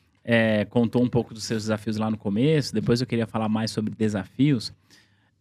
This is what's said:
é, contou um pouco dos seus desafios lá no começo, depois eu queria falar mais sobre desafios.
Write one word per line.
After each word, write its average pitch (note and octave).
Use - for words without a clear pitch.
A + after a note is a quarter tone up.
é, A2
contou A#2+
um B2
pouco A#2+
dos G#2+
seus A2
desafios G#2+
lá A2
no A2
começo, B2+
depois A#2+
eu B2+
queria A2+
falar A2
mais A2
sobre G#2+
desafios. A2